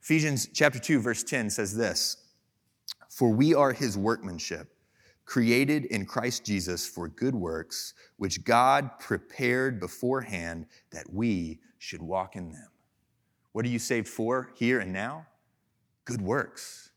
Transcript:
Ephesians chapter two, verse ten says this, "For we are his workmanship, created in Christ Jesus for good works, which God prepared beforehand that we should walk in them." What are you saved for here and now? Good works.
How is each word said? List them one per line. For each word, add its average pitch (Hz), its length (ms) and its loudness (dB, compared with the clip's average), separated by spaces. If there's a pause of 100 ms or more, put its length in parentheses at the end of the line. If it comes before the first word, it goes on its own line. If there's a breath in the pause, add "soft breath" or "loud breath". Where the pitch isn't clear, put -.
Ephesians 151 500 2
chapter 139 280 4
two, 151 180 4
verse 113 240 0
ten 120 260 -2
says 101 280 -2
this, 104 400 0 (920)
"For 120 220 2
we 135 240 6
are 139 180 6
his 117 240 -2
workmanship, 95 760 -4 (520 soft breath)
created 135 600 4
in 101 220 -2
Christ 120 380 -4
Jesus 90 440 -2
for 87 180 -10
good 123 300 -2
works, 82 580 -6 (220 soft breath)
which 85 260 -4
God 127 560 4
prepared 127 800 -2
beforehand 92 880 -4 (240 soft breath)
that 78 220 -14
we 90 480 -2 (180 soft breath)
should - 240 -12
walk 92 320 -4
in 90 160 -10
them." 78 180 -18 (840)
What 113 120 -2
are 120 40 -2
you 120 100 -2
saved 113 300 0
for 123 480 -2
here 120 240 4
and 92 120 -6
now? 127 340 -6 (800)
Good 120 180 -6
works. - 760 -6